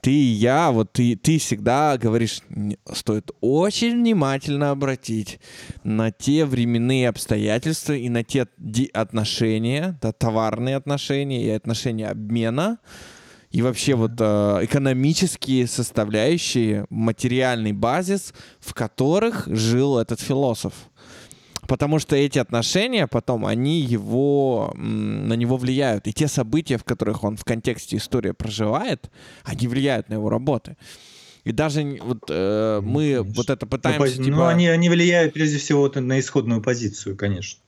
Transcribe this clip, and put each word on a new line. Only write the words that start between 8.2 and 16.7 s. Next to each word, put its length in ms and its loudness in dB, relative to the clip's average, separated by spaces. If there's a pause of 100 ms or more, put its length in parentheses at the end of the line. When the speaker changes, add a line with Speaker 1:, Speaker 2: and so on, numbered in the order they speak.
Speaker 1:
те 240 0 (100)
ди-, 360 -2
отношения, 1080 -2
да, 100 -2
товарные 640 0
отношения 680 -2
и 60 0
отношения 600 -2
обмена, 680 -2 (760)
и 100 0
вообще 340 2
вот, 240 2
э, 440 4
экономические 1040 2
составляющие, 1200 0